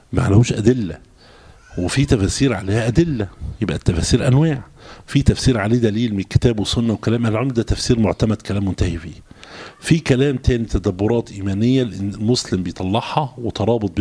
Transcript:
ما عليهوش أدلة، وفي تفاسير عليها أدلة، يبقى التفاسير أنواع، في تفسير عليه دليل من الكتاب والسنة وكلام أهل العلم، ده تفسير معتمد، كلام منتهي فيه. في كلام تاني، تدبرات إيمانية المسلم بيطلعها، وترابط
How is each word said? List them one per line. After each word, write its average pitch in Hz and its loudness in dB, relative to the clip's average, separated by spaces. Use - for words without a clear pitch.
ما 90 0
عليهوش 101 4
أدلة، 107 2
وفي 90 0
تفاسير 123 2
عليها 101 -2
أدلة، 120 2
يبقى - -2
التفاسير - 0
أنواع، 135 2
في 143 0
تفسير 117 2
عليه 110 2
دليل 113 0
من 98 -2
الكتاب 110 0
والسنة 113 0
وكلام 113 -2
أهل 107 0
العلم، 113 -2
ده 113 -2
تفسير 113 0
معتمد، 107 0
كلام 98 -4
منتهي 90 -2
فيه. 82 -12
في 160 2
كلام 139 0
تاني، 120 0
تدبرات 104 -2
إيمانية 104 0
المسلم 101 -2
بيطلعها، 101 -4
وترابط 110 -2